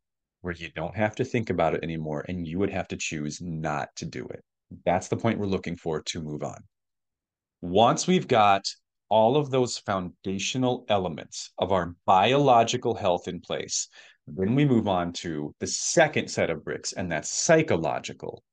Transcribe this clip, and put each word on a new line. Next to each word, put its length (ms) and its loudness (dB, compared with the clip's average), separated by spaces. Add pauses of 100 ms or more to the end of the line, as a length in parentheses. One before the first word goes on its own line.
(400)
where 140 -6
you 200 -12
don't 220 -6
have 200 0
to 80 -2
think 260 -2
about 240 2
it 80 -4
anymore, 440 -4
and 200 -6
you 120 -6
would 120 0
have 180 -4
to 80 -6
choose 460 -6
not 540 -4
to 100 -10
do 220 -10
it. 120 -14 (460)
That's 220 0
the 100 0
point 200 0
we're 80 -2
looking 300 -4
for 240 -6
to 220 -8
move 200 -8
on. 160 -8 (1000)
Once 460 4
we've 220 2
got 360 6 (440)
all 280 6
of 140 0
those 280 0
foundational 1120 -4
elements 680 -2
of 120 0
our 240 0 (120)
biological 840 4
health 360 0
in 120 -8
place, 480 -6 (380)
then 300 -2
we 80 4
move 240 4
on 240 0
to 480 -6
the 60 -4
second 640 2
set 220 0
of 140 -6
bricks, 280 -8
and 180 -6
that's 200 -4
psychological. 1120 0 (100)